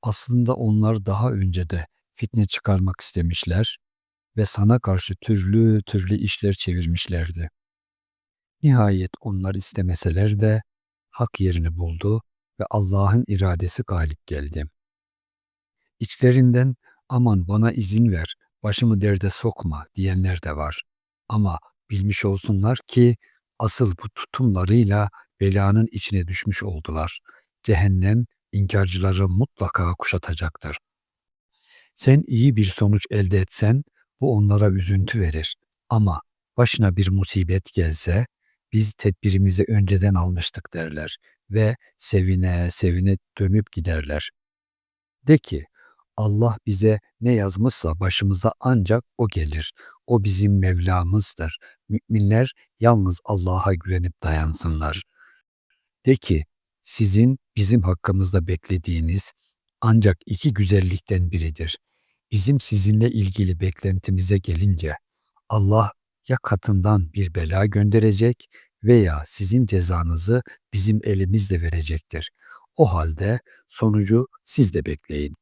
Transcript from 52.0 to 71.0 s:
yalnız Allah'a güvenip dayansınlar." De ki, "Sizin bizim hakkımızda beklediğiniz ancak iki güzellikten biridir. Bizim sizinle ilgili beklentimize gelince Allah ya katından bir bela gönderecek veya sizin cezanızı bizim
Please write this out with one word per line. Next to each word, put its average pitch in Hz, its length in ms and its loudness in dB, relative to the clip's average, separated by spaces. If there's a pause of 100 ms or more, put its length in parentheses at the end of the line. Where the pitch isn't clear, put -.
yalnız 104 460 2
Allah'a 92 480 -2
güvenip 90 500 -4
dayansınlar." 80 800 -4 (1040)
De 131 100 6
ki, 80 300 -2 (360)
"Sizin 113 560 2 (180)
bizim 104 260 2
hakkımızda 92 640 0
beklediğiniz 87 840 -4 (500)
ancak 110 440 4
iki 117 280 -2
güzellikten 92 800 0
biridir. 80 460 -4 (540)
Bizim 110 280 2
sizinle 107 520 2
ilgili 95 480 -2
beklentimize 92 760 -2
gelince 85 580 -2 (540)
Allah 107 420 2 (360)
ya 131 160 0
katından 98 720 0
bir 90 220 -4
bela 87 300 0
gönderecek 107 800 2 (380)
veya 101 420 4
sizin 104 400 0
cezanızı 87 760 0 (320)
bizim 104 300 2